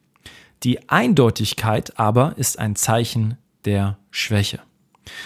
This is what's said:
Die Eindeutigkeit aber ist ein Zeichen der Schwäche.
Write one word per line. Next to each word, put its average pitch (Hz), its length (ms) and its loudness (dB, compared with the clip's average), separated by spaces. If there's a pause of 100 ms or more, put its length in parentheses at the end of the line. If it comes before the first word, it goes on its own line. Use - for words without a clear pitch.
(640)
Die - 260 -2
Eindeutigkeit 127 1080 2
aber 120 380 2
ist - 220 -4
ein 107 160 -2
Zeichen 113 640 -2 (280)
der 98 320 0 (140)
Schwäche. - 480 -2 (680)